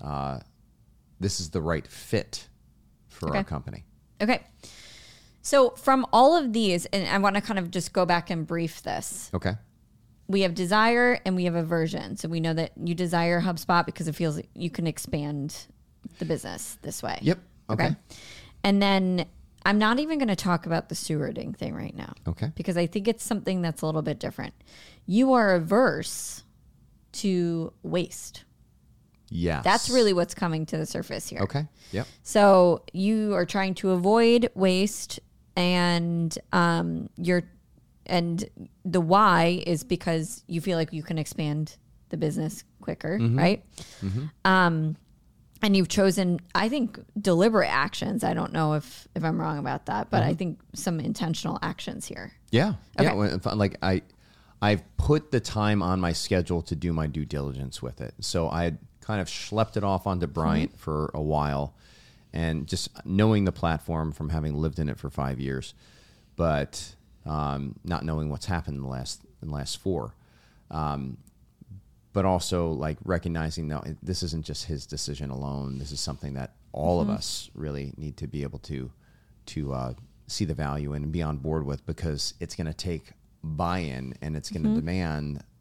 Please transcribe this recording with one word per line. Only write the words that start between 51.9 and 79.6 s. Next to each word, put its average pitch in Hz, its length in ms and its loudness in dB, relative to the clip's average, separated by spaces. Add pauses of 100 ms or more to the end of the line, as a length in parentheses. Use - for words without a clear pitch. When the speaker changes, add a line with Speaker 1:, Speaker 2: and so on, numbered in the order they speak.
Speaker 2:
here. - 280 -14 (180)
Speaker 1:
Yeah. 175 220 4 (260)
Speaker 2:
Okay. 143 100 6
Speaker 1:
Yeah. - 40 2
When, 101 160 2
if 87 180 -2
I, - 60 -2
like, 101 280 2
I, 92 200 2 (600)
I've 104 220 2 (140)
put 151 340 2
the 123 80 4
time 104 420 2
on 92 200 2
my 113 100 2
schedule 87 520 0
to - 120 -6
do 82 160 -2
my 78 160 0
due 73 180 -4
diligence 69 560 -6
with 64 200 -10
it. 57 180 -10
So 82 300 -2
I 85 160 0
had 80 120 0 (240)
kind 107 200 -4
of 82 60 -4
schlepped - 500 -4
it 98 60 0
off 98 240 0
onto 90 200 0
Bryant 80 440 0
Speaker 2:
Mm-hmm. - 80 -20
Speaker 1:
for 78 340 -2
a 76 80 -4
while. 73 540 0 (580)
And 80 340 -2
just - 220 -4 (160)
knowing 104 400 4
the 90 60 2
platform 80 640 -2
from 76 160 -6
having 78 260 -2
lived 78 240 -2
in 76 100 -2
it 58 80 -6
for 69 120 -10
five 67 300 -4
years, 67 340 -6 (640)
but, 76 580 -2 (300)
um, 71 580 -4
not 87 220 -4
knowing 78 240 -2
what's 71 160 -8
happened 80 320 -4
in 67 60 -8
the 67 60 -8
last, 64 320 -10 (200)
in 78 80 -10
the 76 40 -6
last 71 240 -6
four. 78 380 -4 (540)
Um, 71 480 -4 (960)
but 95 120 2
also, 87 460 2
like, 76 320 -4
recognizing 82 640 -4
that 76 320 -8
this 90 220 -4
isn't 80 220 -4
just - 200 -8
his 73 200 -6
decision 71 440 -8
alone. 69 480 -6
This 73 140 -10
is 71 80 -8
something 71 360 -8
that 65 200 -10 (180)
all 85 280 2
of 73 60 0
Speaker 2:
Mm-hmm. - 100 -2
Speaker 1:
us - 360 -8
really 71 440 -6
need 73 200 -10
to 76 100 -8
be 71 160 -6
able 69 160 -8
to, 67 320 -8 (560)
to, 69 260 -6